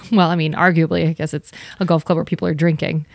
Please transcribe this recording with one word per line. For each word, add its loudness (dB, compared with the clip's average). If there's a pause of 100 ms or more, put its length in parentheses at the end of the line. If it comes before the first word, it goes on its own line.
(120)
Well, 4
I 0
mean, -2
arguably, 2
I 2
guess -6
it's -10 (300)
a 0
golf 2
club 0
where -2
people -4
are 0
drinking. 0